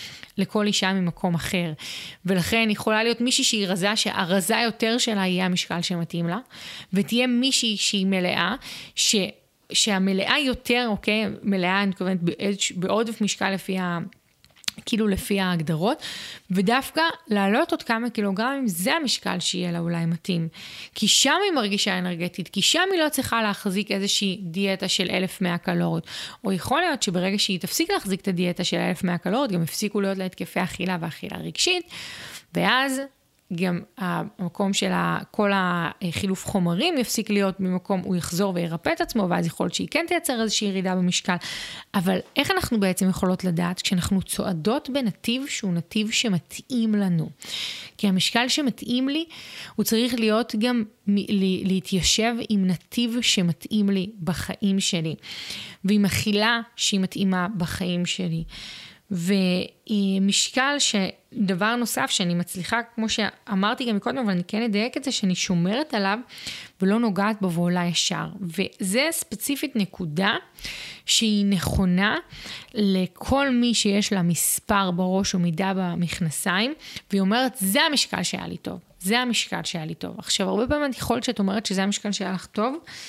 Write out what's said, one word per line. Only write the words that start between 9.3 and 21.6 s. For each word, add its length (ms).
שהמלאה 680
יותר, 480
אוקיי? 380
מלאה, 380
אני 80
מתכוונת, 320
באיזוש-, 500
בעודף 500
משקל 300
לפי 260
ה-, 220
כאילו 220
לפי 320
ההגדרות, 640
ודווקא 500
לעלות 440
עוד 120
כמה 260
קילוגרמים, 580
זה 260
המשקל 460
שיהיה 320
לה 80
אולי 260
מתאים. 420
כי 120
שם 280
היא 100
מרגישה 440